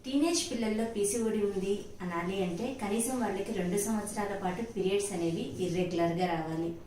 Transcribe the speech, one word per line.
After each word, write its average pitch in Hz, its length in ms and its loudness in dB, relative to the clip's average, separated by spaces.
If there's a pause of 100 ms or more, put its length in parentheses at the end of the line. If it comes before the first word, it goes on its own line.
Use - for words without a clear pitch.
టీనేజ్ 302 460 2
పిల్లల్లో 226 340 2
పీసీఓడి 208 580 2
ఉంది 196 420 0 (160)
అనాలి 180 440 -2
అంటే 220 380 -2
కనీసం 233 380 0
వాళ్ళకి 196 320 -2
రెండు 180 260 2
సంవత్సరాల 208 600 0
పాటు 185 240 -2
పీరియడ్స్ 196 500 0
అనేవి 170 520 -2
ఇర్రెగ్యులర్‌గా 170 640 2
రావాలి. 165 480 -2 (120)